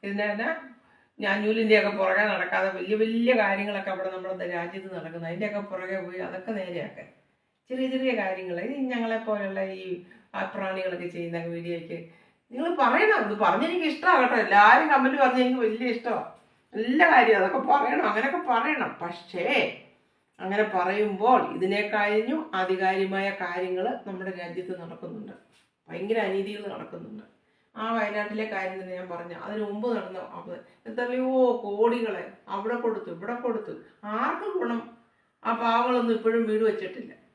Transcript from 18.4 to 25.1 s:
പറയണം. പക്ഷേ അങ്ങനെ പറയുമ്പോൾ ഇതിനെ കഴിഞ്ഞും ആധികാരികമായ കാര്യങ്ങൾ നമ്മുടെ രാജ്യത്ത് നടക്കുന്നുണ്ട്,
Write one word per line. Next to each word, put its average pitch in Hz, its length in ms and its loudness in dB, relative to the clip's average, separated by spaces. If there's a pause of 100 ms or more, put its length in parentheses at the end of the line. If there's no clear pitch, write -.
പറയണം. 240 360 0 (120)
പക്ഷേ - 440 -6 (960)
അങ്ങനെ 202 220 2 (140)
പറയുമ്പോൾ 208 640 4 (180)
ഇതിനെ 202 240 0 (100)
കഴിഞ്ഞും 214 480 0 (200)
ആധികാരികമായ 190 680 0 (180)
കാര്യങ്ങൾ 180 420 -4 (220)
നമ്മുടെ 185 320 -8
രാജ്യത്ത് 175 420 -8
നടക്കുന്നുണ്ട്, - 540 -14 (520)